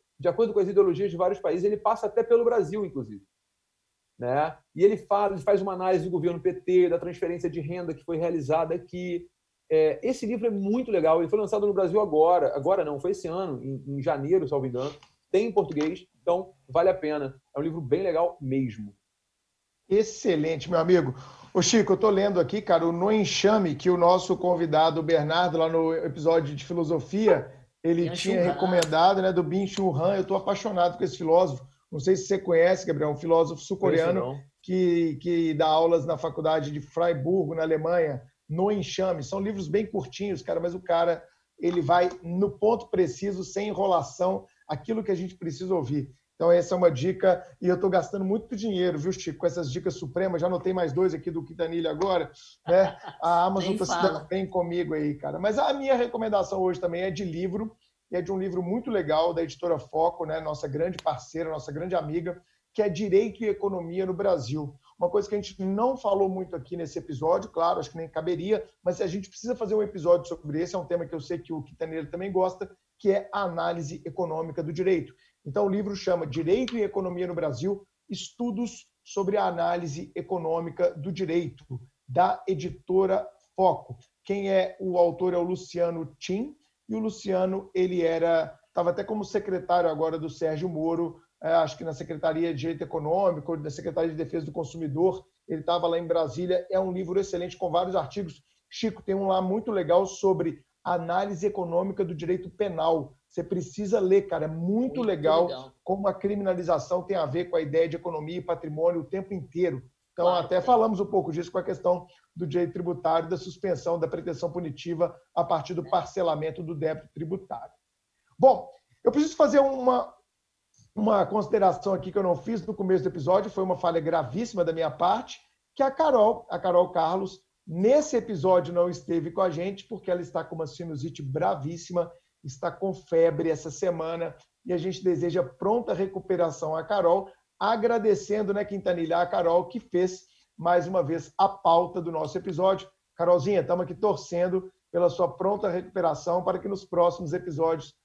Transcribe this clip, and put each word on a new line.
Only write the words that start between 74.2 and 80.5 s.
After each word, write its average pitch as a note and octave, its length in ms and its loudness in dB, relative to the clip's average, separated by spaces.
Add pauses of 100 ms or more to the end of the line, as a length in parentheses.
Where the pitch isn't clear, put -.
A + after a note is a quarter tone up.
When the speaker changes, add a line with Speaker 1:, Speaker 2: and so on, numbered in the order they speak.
Speaker 2:
do D#3 100 -6
direito. F3 400 0 (340)
Então, G3+ 200 0
o - 20 2
livro G3+ 280 -2
chama F3 300 0
Direito E3+ 500 0
e A3 60 0
Economia F#3 440 -4
no F3 80 -6
Brasil, E3 520 -4 (260)
Estudos A#3 760 -8 (180)
sobre G3 320 -2
a G3 100 2
Análise E3+ 680 -2
Econômica E3+ 800 -2